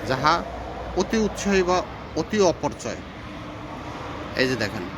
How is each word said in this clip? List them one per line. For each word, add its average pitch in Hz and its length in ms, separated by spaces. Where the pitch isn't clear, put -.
যাহা 151 340
অতি 190 220
উৎসাহী 196 440
বা 180 200
অতি 180 240
অপচয়। 147 560
এই 131 120
যে 127 80
দেখেন 104 260